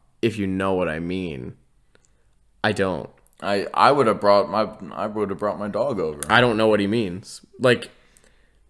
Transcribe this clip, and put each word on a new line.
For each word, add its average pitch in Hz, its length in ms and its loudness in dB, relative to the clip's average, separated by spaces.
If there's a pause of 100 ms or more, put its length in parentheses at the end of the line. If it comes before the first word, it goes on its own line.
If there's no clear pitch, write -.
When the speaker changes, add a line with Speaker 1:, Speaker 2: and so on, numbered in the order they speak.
(220)
Speaker 1:
if 104 160 -2
you 98 80 -2
know 95 280 0
what 90 140 0
I 78 120 -6
mean." 85 560 -8 (1080)
I 110 60 2
don't. 95 400 -4 (320)
Speaker 2:
I, 98 320 -2
I 113 160 6
would 139 160 4
have 107 140 2
brought 101 280 4
my, 104 220 -2 (240)
I 98 140 -6
would 104 220 -4
have 90 100 -6
brought 101 180 -4
my 104 100 -6
dog 110 300 -4
over. 78 220 -4 (100)
Speaker 1:
I 117 100 8
don't 123 160 4
know 110 120 4
what 107 100 4
he 101 80 0
means. 101 540 -4 (180)
Like, 120 320 2 (800)